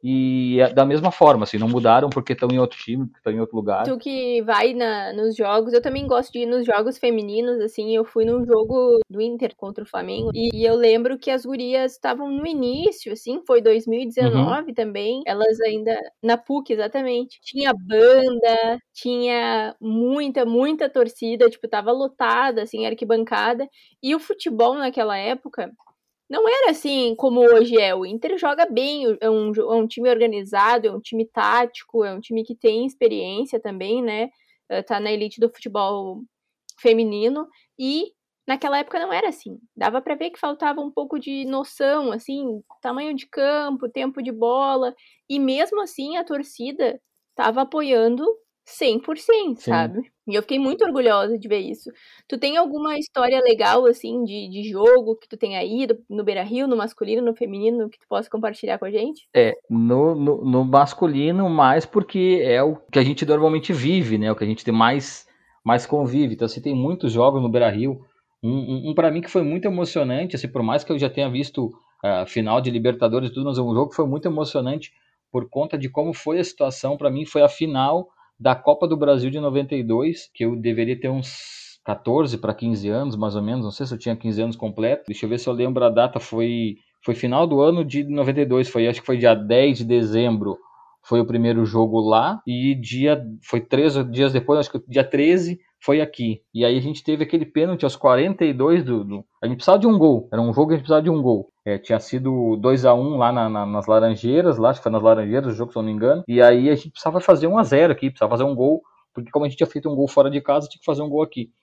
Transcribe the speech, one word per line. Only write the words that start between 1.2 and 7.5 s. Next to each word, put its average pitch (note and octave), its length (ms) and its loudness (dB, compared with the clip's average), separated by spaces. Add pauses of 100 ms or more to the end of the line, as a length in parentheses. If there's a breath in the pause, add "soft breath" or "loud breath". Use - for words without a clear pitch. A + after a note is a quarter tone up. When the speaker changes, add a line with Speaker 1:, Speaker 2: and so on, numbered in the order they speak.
Speaker 1:
assim, G#2 140 -6
não A2 120 0
mudaram A#2+ 400 4
porque C3 260 -4
tão B2 160 -2
em B2+ 80 2
outro B2 180 0
time, B2 300 -6
porque - 160 -18
tão A2 80 -2
em A2 80 -4
outro A2+ 160 -4
lugar. G#2 280 -2
Speaker 2:
Tu C4 140 -4
que B3 440 -4
vai A3 320 2
na, G#3+ 400 -4
nos G#3+ 200 -2
jogos, A3 380 0
eu A#3+ 100 6
também C#4 240 -4
gosto C4 280 0
de B3 60 -6
ir A#3+ 60 -2
nos A#3+ 200 -2
jogos A3 320 0
femininos, A3+ 640 -2